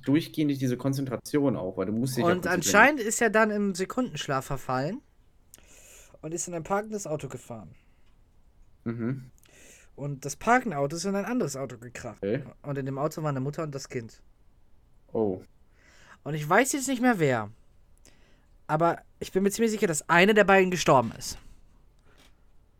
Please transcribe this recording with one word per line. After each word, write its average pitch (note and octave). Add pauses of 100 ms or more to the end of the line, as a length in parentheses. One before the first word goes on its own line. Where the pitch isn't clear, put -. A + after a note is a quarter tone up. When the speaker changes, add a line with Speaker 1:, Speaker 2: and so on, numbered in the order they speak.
Speaker 1:
durchgehend D#3
nicht C3+
diese B2
Konzentration C3+
auch, F2+
weil F#2+
du G#2
musst A#2
dich -
ja E3+
Speaker 2:
Und F3+
Speaker 1:
konzentrieren. F3
Speaker 2:
anscheinend B3
ist A3
er A3+
dann A3
im G#3
Sekundenschlaf D3+
verfallen C#3 (1200)
und D#3+
ist -
in F3
ein E3
parkendes G#3
Auto D3+
gefahren. A2+ (1120)
Speaker 1:
Mhm. A#2 (640)
Speaker 2:
Und C#3+
das C#3
parkende A#3
Auto C#3+
ist E3+
in G3
ein G3
anderes G3
Auto C3+
gekracht. A#2
Speaker 1:
Okay. A2 (180)
Speaker 2:
Und C#3+
in C3+
dem C3+
Auto D#3
waren D3+
eine C3
Mutter D3
und D3+
das C3+
Kind. A2+ (920)
Speaker 1:
Oh. A2+ (800)
Speaker 2:
Und C#3+
ich D3+
weiß G#3+
jetzt C4+
nicht C4
mehr B3
wer. B2 (1160)
Aber D#3 (180)
ich -
bin F#3+
mir G3+
ziemlich A3+
sicher, G#3+
dass D#3+
eine F3+
der G#3
beiden F#3+
gestorben C#3+
ist. - (1400)